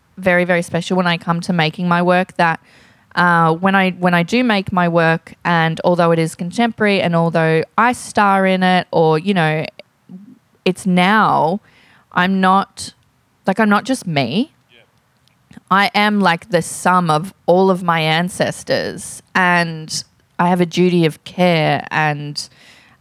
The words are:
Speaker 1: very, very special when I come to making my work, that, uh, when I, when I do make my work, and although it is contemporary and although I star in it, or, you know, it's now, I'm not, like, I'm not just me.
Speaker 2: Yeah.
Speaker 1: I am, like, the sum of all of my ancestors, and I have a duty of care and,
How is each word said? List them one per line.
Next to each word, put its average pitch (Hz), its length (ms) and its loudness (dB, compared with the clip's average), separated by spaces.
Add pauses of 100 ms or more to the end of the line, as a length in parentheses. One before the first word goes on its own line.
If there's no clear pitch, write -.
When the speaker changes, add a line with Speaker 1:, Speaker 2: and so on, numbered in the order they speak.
(160)
Speaker 1:
very, 180 280 2
very 175 180 0
special 175 340 -4
when 180 120 0
I 170 80 0
come 170 240 -4
to 175 120 -4
making 170 360 -2
my 175 140 2
work, 180 340 0
that, 165 240 0 (560)
uh, 170 360 2
when 185 220 0
I, 190 160 2
when 180 240 -2
I 170 80 2
do 233 220 -2
make 208 260 -2
my 180 180 0
work, 165 460 0 (100)
and 165 380 0
although 170 300 0
it 165 80 2
is 160 160 -4
contemporary 202 640 -2
and 170 160 0
although 160 480 0 (120)
I 240 160 2
star 196 540 0
in 185 160 0
it, 185 300 2
or, 160 260 2
you 196 160 -2
know, 156 320 -2 (1000)
it's 185 220 -4
now, 180 760 2 (520)
I'm 190 280 0
not, 190 520 0 (540)
like, 190 120 -2
I'm 220 100 2
not 202 160 2
just 254 220 -6
me. 151 460 -2 (200)
Speaker 2:
Yeah. 120 80 -20 (920)
Speaker 1:
I 190 240 2
am, 208 260 2
like, 170 300 0
the - 120 2
sum 180 480 0
of 156 240 -2 (120)
all 185 240 4
of 185 120 -2
my 170 180 0
ancestors, 156 1200 -4 (120)
and 170 720 0 (340)
I 175 100 0
have 180 120 0
a 175 60 2
duty 175 400 2
of 151 180 -6
care 160 680 0
and, 147 580 -4 (520)